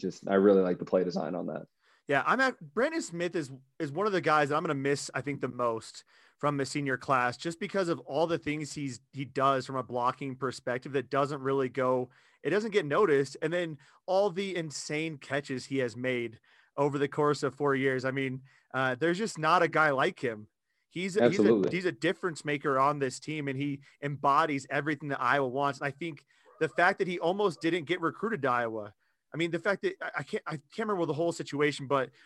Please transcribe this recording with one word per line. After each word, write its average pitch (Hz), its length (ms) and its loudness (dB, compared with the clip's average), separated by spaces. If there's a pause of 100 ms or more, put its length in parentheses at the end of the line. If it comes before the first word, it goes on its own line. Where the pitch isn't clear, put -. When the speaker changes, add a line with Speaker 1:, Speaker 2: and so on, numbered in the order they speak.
Speaker 1:
just, - 280 -6
I 95 60 2
really 98 280 8
like 90 160 0
the - 60 -6
play 92 180 2
design 87 320 -4
on 87 120 -6
that. 78 200 -8 (400)
Speaker 2:
Yeah, 143 180 0
I'm 208 160 2
at, 262 200 2
Brandon 262 420 -2
Smith 170 320 -6
is, 151 160 -4 (300)
is 156 100 -4
one 175 160 -2
of 214 60 0
the 185 80 2
guys 151 300 4
that 147 60 2
I'm 160 60 2
gonna 165 120 0
miss, 139 380 -2
I 135 100 -4
think, 135 180 -6
the 135 80 -2
most 120 560 -4 (340)
from 147 180 0
the 135 100 0
senior 139 300 -2
class, 123 400 0
just 165 240 -8
because 196 280 -2
of 151 120 -2
all 143 260 0
the 165 120 -2
things 151 360 -6
he's, 139 260 -8 (120)
he 135 120 -8
does 135 420 2
from 135 100 -8
a 127 60 -4
blocking 123 540 -2
perspective 131 560 -6
that 131 180 -2
doesn't 139 300 0
really 135 280 0
go, 127 420 0 (320)
it 147 80 -2
doesn't 214 220 0
get 190 120 2
noticed. 143 580 2
And 160 100 -2
then 170 260 -4 (280)
all 196 240 4
the 185 260 -4
insane 156 600 -4
catches 139 480 -4
he 135 120 -2
has 120 180 -2
made 123 420 -4 (380)
over 143 220 2
the 139 100 2
course 147 360 0
of 131 100 -2
four 143 220 2
years. 131 280 0
I 135 60 0
mean, 131 320 -4 (320)
uh, 131 240 0
there's 170 200 0
just 220 200 -4
not 165 240 4
a 165 60 4
guy 156 220 4
like 143 300 0
him. 110 280 -6 (420)
He's, 175 240 -6
he's - 20 0
a, 220 80 4
Speaker 1:
Absolutely. 185 520 6
Speaker 2:
he's 185 100 -2
a 175 60 0
difference 170 520 -2
maker 147 340 0
on 143 200 2
this 131 220 -2
team, 151 280 -6
and 135 100 -4
he 143 220 -4 (220)
embodies 143 640 2
everything 147 420 -4
that 135 120 -4
Iowa 131 260 4
wants. 139 300 -2
And 151 80 -6
I 143 40 -2
think 156 340 -12 (360)
the 156 80 2
fact 180 300 4
that 170 100 0
he 180 100 -4
almost 180 440 0
didn't 165 240 0
get 175 160 -2
recruited 170 400 -2
to 135 80 2
Iowa, 110 420 -2 (400)
I - 60 -10
mean, 170 140 0
the 170 60 -4
fact 202 240 -2
that 185 200 -2
I, 165 160 -8
I 147 40 -6
can't, - 240 -6
I 160 40 -6 (240)
can't 220 140 -4
remember 180 180 0
the 147 80 -2
whole 170 180 0
situation, 143 540 -2
but 131 240 0 (140)